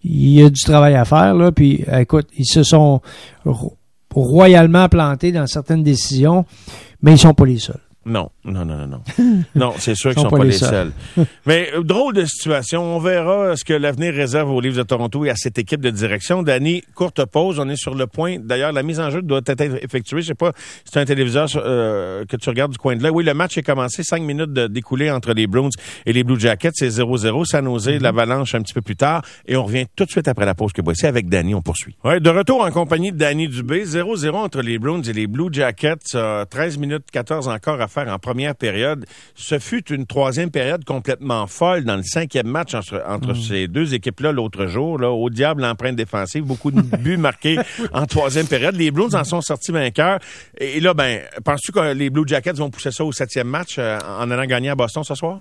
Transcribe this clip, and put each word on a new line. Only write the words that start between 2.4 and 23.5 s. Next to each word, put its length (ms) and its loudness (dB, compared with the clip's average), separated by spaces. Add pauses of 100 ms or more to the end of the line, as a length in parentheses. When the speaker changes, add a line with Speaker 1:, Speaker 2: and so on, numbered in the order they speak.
Speaker 1:
se 160 4
sont 380 6 (440)
ro-, 320 -4 (380)
royalement 720 8
plantés 440 2
dans 140 0
certaines 360 0
décisions, 640 4 (580)
mais 100 10
ils 60 12
sont 160 10
pas 120 8
les 120 2
seuls. 220 -8 (260)
Speaker 2:
Non, 220 -2 (160)
non, 220 -4
non, 100 -6
non, 100 -8
non. 140 -12 (160)
Speaker 1:
<laughs> 380 2
Speaker 2:
Non, 240 2
c'est 160 -2
sûr 160 0
Speaker 1:
Ils 40 -2
Speaker 2:
qu'ils 100 4
Speaker 1:
sont 40 2
Speaker 2:
sont 40 2
Speaker 1:
pas 40 4
Speaker 2:
pas 80 6
Speaker 1:
les 60 6
Speaker 2:
les 80 2
Speaker 1:
seuls. 340 0 (240)
Speaker 2:
seuls. 100 4 (120)
<laughs> 80 -8
Mais, 280 2
euh, 80 -2
drôle 300 0
de 140 0
situation. 560 -4
On 160 -4
verra 580 0
ce 80 -10
que 80 -2
l'avenir 400 0
réserve 380 0
aux 100 0
Leafs 160 -2
de 60 0
Toronto 420 -2
et 60 0
à 60 -2
cette 220 -6
équipe 220 -4
de 80 0
direction. 540 -2
Danny, 400 0 (120)
courte 300 -2
pause. 340 0
On 120 -4
est 60 -6
sur 180 -8
le 120 -2
point. 320 -6
D'ailleurs, 340 -4
la 100 -4
mise 180 -6
en 80 -4
jeu 140 -6
doit 240 0
être 160 -2 (200)
effectuée. 380 -6
Je 60 -8
sais 80 -6
pas 200 -2
si 280 -20 (100)
c'est 80 2
un 60 0
téléviseur, 500 0
euh, 680 -2
que 100 -8
tu 140 -8
regardes 220 -2
du 40 -12
coin 180 -2
de 80 -4
là. 80 2
Oui, 140 0
le 80 2
match 240 -2